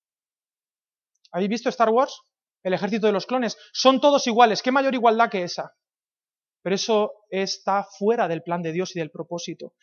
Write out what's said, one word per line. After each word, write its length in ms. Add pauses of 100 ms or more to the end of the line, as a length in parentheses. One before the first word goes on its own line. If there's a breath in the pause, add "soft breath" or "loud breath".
(1300)
¿Habéis 200
visto 180
Star 220
Wars? 300 (440)
El 80
ejército 340
de 60
los 140
clones. 320 (140 loud breath)
Son 280
todos 260
iguales. 360
¿Qué 100
mayor 220
igualdad 360
que 140
esa? 320 (840)
Pero 120
eso 380 (180)
está 540
fuera 420
del 160
plan 200
de 100
Dios 240
y 20
del 120
propósito. 720